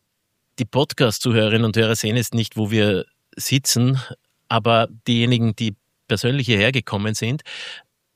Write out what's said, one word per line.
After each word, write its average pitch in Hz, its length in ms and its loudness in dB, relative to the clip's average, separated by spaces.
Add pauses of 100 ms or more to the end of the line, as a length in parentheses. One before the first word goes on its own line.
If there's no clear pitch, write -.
(600)
die 120 60 -2
Podcast-Zuhörerinnen 113 1000 0
und 107 100 -2
Hörer 113 200 2
sehen 110 200 -2
es 120 160 -2
nicht, 113 260 -4
wo 107 120 -2
wir 104 360 2 (300)
sitzen, 131 680 0 (480)
aber 113 400 2 (180)
diejenigen, 117 480 2
die 110 200 -4 (340)
persönlich 123 380 -2
hierher 110 260 4
gekommen 110 420 -2
sind, 123 280 -4 (720)